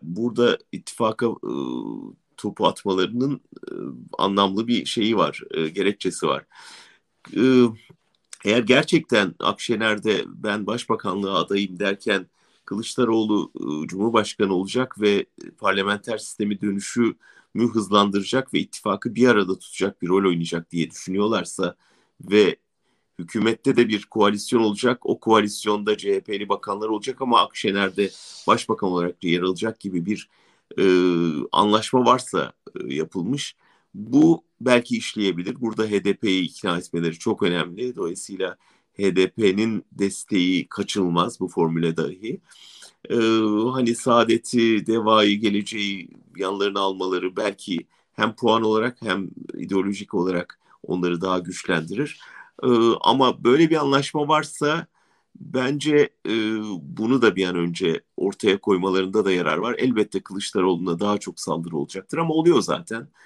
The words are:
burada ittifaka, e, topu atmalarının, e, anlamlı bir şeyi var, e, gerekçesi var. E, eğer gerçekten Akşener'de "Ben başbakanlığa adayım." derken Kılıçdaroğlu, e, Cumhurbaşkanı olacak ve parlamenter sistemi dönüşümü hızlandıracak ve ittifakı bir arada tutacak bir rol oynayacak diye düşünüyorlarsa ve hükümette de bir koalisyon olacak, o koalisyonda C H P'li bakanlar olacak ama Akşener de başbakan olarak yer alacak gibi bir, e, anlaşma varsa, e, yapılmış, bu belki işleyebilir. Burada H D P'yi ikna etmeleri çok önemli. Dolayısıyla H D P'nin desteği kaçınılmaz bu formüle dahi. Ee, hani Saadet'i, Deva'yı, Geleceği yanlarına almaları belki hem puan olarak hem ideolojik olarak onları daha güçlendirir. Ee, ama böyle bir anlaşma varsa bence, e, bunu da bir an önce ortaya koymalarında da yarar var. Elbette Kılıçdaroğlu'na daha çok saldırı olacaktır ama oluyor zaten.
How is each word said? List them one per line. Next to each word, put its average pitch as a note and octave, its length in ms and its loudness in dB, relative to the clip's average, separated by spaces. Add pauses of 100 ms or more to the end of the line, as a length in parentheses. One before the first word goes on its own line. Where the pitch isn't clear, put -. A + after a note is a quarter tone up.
burada A2 560 0 (140)
ittifaka, - 540 -4
e, - 260 -6 (840)
topu G#2 300 -4
atmalarının, G#2 720 -2 (280)
e, - 40 -12 (460)
anlamlı G2+ 480 0
bir A#2 180 0
şeyi A2 320 0
var, D#2 340 -2
e, D#2+ 180 -2
gerekçesi F#2 580 -2
var. C#2 180 -2 (920)
E, G#2 60 2 (1040)
eğer A2+ 180 4
gerçekten A#2+ 800 4
Akşener'de G#2 840 0
"Ben G#2 400 -4
başbakanlığa G2+ 720 -2
adayım." F#2 400 -2
derken G2 480 -2 (380)
Kılıçdaroğlu, A2 920 0
e, D2+ 300 -6
Cumhurbaşkanı G2+ 680 0
olacak G2 460 -2
ve G2+ 260 2 (320)
parlamenter G2+ 600 -2
sistemi G#2 420 -4
dönüşümü G2+ 540 0 (580)
hızlandıracak G2+ 800 0
ve F#2 40 2
ittifakı G2+ 560 -4
bir A#2+ 140 6
arada F#2+ 300 4
tutacak - 440 -6
bir F2 60 -4
rol F#2+ 200 4
oynayacak E2+ 420 -2
diye E2 200 -2
düşünüyorlarsa F#2+ 840 -4 (440)
ve - 360 4 (640)
hükümette A2+ 580 0
de A#2+ 120 6
bir G#2 140 -2
koalisyon G#2 600 0
olacak, A2+ 400 0
o - 180 -2
koalisyonda G#2 760 2
C G2 200 -2
H G2 40 -2
P'li G2+ 280 -8
bakanlar G2+ 400 -4
olacak A2 340 -6
ama A#2+ 180 2
Akşener G2 560 -2
de G2 140 0 (360)
başbakan G#2 440 0
olarak F2 340 -4
yer F2 180 2
alacak F2+ 380 -4
gibi F2+ 260 -6
bir, G2+ 220 -6 (500)
e, F#2 60 2 (680)
anlaşma A2 520 2
varsa, A#2 480 0 (280)
e, C2 140 -8
yapılmış, F2+ 640 -4 (380)
bu C3 500 4 (160)
belki B2 360 2
işleyebilir. G2+ 640 -4
Burada A2 260 -2
H G2+ 180 0
D G2 100 2
P'yi F#2+ 280 0
ikna F2 360 -4
etmeleri E2+ 400 -4
çok G#2+ 240 -2
önemli. F2 540 -2
Dolayısıyla F#2 600 -6 (360)
H G2 240 0
D F#2 140 4
P'nin G#2+ 640 0
desteği F#2+ 760 0
kaçınılmaz F#2 720 -2
bu F#2 80 -4
formüle E2 480 0
dahi. F#2 440 -6 (680)
Ee, G#2 60 0 (560)
hani B2 220 0
Saadet'i, A#2 920 2
Deva'yı, G#2+ 540 4
Geleceği G2+ 680 -4 (280)
yanlarına G2 440 -2
almaları F#2 560 -2
belki G2 500 -4 (260)
hem A2 220 -2
puan A2+ 280 2
olarak A2 400 0
hem F#2+ 280 -4 (240)
ideolojik G2 600 -4
olarak F2 440 -2 (240)
onları F2 380 -2
daha F#2 180 -2
güçlendirir. F2+ 800 -4 (420)
Ee, B2+ 60 2 (320)
ama B2+ 440 2
böyle D#3 260 6
bir E3 60 2
anlaşma C#3+ 520 0
varsa D3+ 580 0 (540)
bence, C#3+ 680 2 (160)
e, G2+ 60 -2 (480)
bunu A2 420 0
da G2+ 140 6
bir F#2+ 100 0
an F2+ 100 -2
önce F2 440 0 (160)
ortaya G2 420 0
koymalarında F#2+ 640 0
da F#2+ 80 2
yarar E2+ 240 0
var. A2+ 220 -4
Elbette A2 420 0
Kılıçdaroğlu'na F#2 800 -2
daha G#2 180 0
çok - 220 -12
saldırı E2 360 -6
olacaktır F#2+ 420 -6
ama E3 160 -2
oluyor D#3+ 280 4
zaten. A2 460 -6 (180)